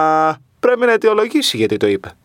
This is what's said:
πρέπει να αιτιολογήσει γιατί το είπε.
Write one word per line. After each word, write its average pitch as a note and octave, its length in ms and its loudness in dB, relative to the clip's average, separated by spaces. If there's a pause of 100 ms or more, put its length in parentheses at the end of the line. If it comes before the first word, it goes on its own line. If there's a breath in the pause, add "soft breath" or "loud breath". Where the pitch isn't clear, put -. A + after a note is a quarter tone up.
(600)
πρέπει B3 260 0
να A#3 60 4
αιτιολογήσει A3 640 0
γιατί G#2+ 200 0
το G#2 100 0
είπε. G2 240 -2 (140)